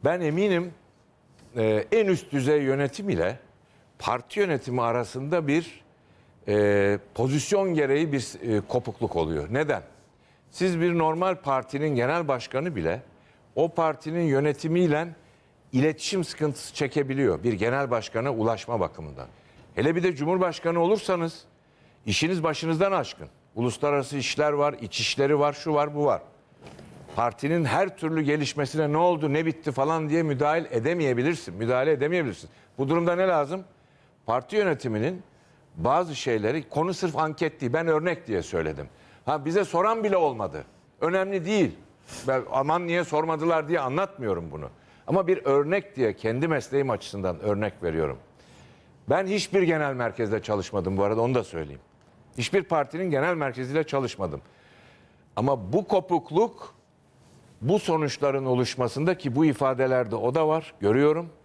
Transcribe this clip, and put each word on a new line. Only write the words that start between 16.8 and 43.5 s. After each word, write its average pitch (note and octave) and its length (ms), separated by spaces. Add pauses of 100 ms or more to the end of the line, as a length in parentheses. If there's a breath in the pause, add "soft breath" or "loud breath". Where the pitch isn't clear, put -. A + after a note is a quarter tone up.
bir A#2 100
genel A#2+ 380
başkana A#2+ 440
ulaşma A2+ 460
bakımından. D2 460 (480 loud breath)
Hele D#3 220
bir F3 60
de F3 140
cumhurbaşkanı E3+ 640
olursanız F3 640 (640 soft breath)
işiniz D#3+ 360
başınızdan E3 500
aşkın. C3+ 360 (260)
Uluslararası C#3 640
işler D3 360
var, D3 280
iç A2+ 200
işleri C#3 380
var, C#3+ 140
şu D3+ 220
var, D3 200
bu D3 100
var. A2 180 (920)
Partinin C#3+ 480
her C3+ 320
türlü D#3+ 260
gelişmesine D3 680
ne D3+ 40
oldu, D#3+ 360
ne D#3+ 140
bitti D3+ 260
falan D#3 360
diye D#3+ 140
müdahale D3+ 480
edemeyebilirsin, C3+ 840
müdahale B2+ 380
edemeyebilirsin. D3 580 (280 soft breath)
Bu C3+ 100
durumda E3+ 280
ne F#3 120
lazım? E3+ 360 (600 soft breath)
Parti B2 300
yönetiminin D#3 680 (540 soft breath)
bazı D3 400
şeyleri, A#2+ 520
konu E3+ 260
sırf E3 220
anket D#3 440
değil, A#2+ 120
ben D#3+ 140
örnek D#3+ 400
diye G2 160
söyledim. D#2 460 (360 loud breath)
Ha, C#3+ 200
bize F3 200
soran G#3+ 400
bile G3 120
olmadı. A2+ 480 (360)
Önemli F#3+ 440
değil. F3+ 320 (520)
Ben C3 140 (100)
aman D#3+ 340
niye E3+ 180
sormadılar D#3 640